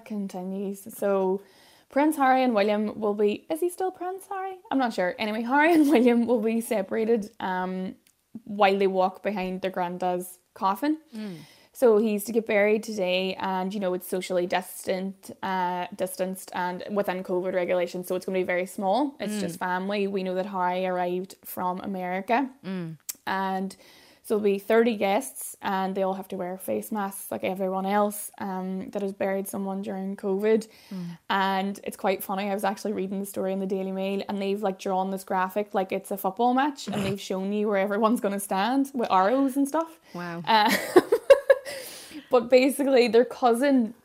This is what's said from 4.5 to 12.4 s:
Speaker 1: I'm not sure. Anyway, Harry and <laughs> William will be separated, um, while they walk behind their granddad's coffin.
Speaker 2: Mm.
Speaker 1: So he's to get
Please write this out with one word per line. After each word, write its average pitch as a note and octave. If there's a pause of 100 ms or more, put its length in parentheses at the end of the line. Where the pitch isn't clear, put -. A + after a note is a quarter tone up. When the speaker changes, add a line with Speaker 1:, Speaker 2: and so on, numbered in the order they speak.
Speaker 1:
I'm C4
not A#3+
sure. F3+
Anyway, G#3+
Harry D4
and D4+
<laughs> -
William A#3
will A#3
be A3+
separated, G#3+
um, F#3 (480)
while G3+
they G3
walk F#3
behind F#3
their F#3+
granddad's F3+ (160)
coffin. B3+ (140)
Speaker 2:
Mm. G#3+ (360)
Speaker 1:
So A3+
he's G#3
to A3+
get A3